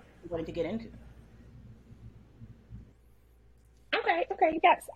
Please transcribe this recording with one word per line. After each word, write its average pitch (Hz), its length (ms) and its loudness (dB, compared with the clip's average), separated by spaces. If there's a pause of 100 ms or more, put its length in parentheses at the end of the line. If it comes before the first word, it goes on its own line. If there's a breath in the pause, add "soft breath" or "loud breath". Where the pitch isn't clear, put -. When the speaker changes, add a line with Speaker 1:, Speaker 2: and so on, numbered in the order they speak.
(240)
Speaker 1:
you 170 60 -14
wanted 165 180 -4
to 170 40 -8
get 165 140 -2
into? 220 240 -6 (3000)
Speaker 2:
Okay, 370 360 2
okay, 330 320 4
yes, 339 200 8 (120)